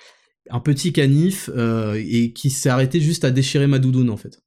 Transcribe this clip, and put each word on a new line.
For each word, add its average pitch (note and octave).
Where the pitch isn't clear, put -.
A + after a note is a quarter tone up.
Un B2
petit D3
canif, D#3
euh, A2+
et A#2
qui -
s'est C3
arrêté C3+
juste D3+
à C3+
déchirer C3+
ma C#3
doudoune, B2+
en G#2+
fait. -